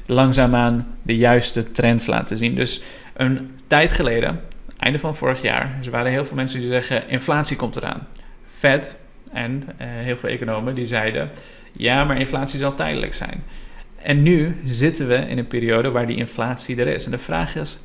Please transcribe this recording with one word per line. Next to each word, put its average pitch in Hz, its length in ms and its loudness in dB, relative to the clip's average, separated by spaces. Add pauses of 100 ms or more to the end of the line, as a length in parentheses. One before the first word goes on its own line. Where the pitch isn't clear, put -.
langzaamaan 123 960 4
de 113 140 0
juiste 120 560 4
trends 117 340 4
laten 113 320 0
zien. 117 160 0
Dus 127 280 -2 (340)
een 131 340 0 (160)
tijd 156 260 4
geleden, 135 480 2 (380)
einde 139 200 2
van 151 180 -4
vorig 131 260 -2
jaar, 131 420 0
er 123 60 -8
waren 123 220 0
heel 139 120 0
veel 135 120 -8
mensen 131 240 -2
die 120 80 -2
zeggen, 123 400 -2
"Inflatie 147 480 0
komt 120 200 -4
eraan." - 300 -6 (420)
Fed - 480 0 (360)
en, 123 320 -4 (120)
eh, 123 120 -10
heel 120 280 -4
veel 127 140 -4
economen 123 440 -2
die 123 120 -4
zeiden, 113 440 0 (420)
"Ja, 131 320 2
maar 139 140 2
inflatie 135 400 -2
zal 139 160 0
tijdelijk 143 400 -4
zijn." - 280 -6 (600)
En 143 200 4
nu 165 420 4
zitten 135 440 0
we 123 60 4
in 127 240 0
een 117 80 -2
periode 117 440 2
waar 120 160 2
die 117 100 -2
inflatie 120 640 -4
er 123 60 2
is. - 180 -2
En 117 60 -6
de 123 80 -4
vraag 160 380 -4
is: 151 280 -6